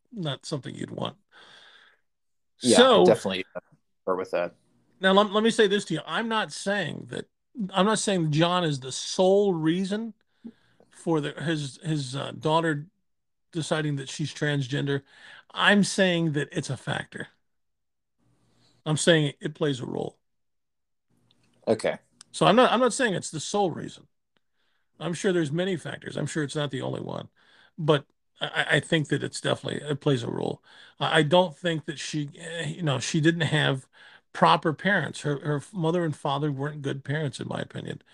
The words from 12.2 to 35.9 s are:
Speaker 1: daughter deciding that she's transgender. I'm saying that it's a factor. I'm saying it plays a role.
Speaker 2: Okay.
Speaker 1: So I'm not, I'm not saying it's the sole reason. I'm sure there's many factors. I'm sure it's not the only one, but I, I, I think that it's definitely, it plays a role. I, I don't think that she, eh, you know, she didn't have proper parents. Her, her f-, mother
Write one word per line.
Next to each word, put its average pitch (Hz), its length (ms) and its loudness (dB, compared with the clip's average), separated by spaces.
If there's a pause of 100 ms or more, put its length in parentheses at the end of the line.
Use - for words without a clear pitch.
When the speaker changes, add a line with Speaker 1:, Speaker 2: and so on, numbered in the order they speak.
Speaker 1:
daughter 156 480 2 (640)
deciding 151 440 -2
that 135 120 -8
she's - 260 -6
transgender. 139 680 -2 (500)
I'm 190 320 4
saying 170 480 2
that 143 200 -2
it's 151 180 -6
a 131 60 -6
factor. - 520 -8 (1600)
I'm 156 100 2
saying 156 440 4
it 156 140 -6
plays 143 260 -2
a - 60 -8
role. 50 300 -6 (1500)
Speaker 2:
Okay. 107 320 0 (340)
Speaker 1:
So - 140 2
I'm 180 100 6
not, 233 160 6
I'm 220 80 2
not 254 140 2
saying 233 200 0
it's 139 160 -8
the 156 100 -8
sole 202 300 -2
reason. - 360 -10 (920)
I'm 165 160 -4
sure 190 180 0
there's 165 200 2
many 180 240 0
factors. - 400 -10
I'm 151 100 -2
sure 160 160 -4
it's 139 140 -6
not 147 140 -2
the 127 120 -6
only 127 180 -4
one, 50 280 -8 (500)
but 147 280 2 (340)
I, 151 60 -6
I, 147 300 0
I 147 40 4
think 151 280 0
that 135 140 0
it's 127 180 -8
definitely, - 480 -4
it 143 120 -4
plays 135 220 2
a - 80 -6
role. 50 320 -4 (380)
I, 151 180 2
I 160 40 6
don't 165 340 4
think 165 300 -4
that 143 120 -8
she, 147 400 -4
eh, 165 300 -10
you 170 140 -8
know, 139 160 0
she 156 220 0
didn't 170 220 2
have 139 440 0 (460)
proper 170 400 4
parents. 185 500 -2
Her, 143 180 -2
her 151 180 -2
f-, - 140 -14
mother 175 320 0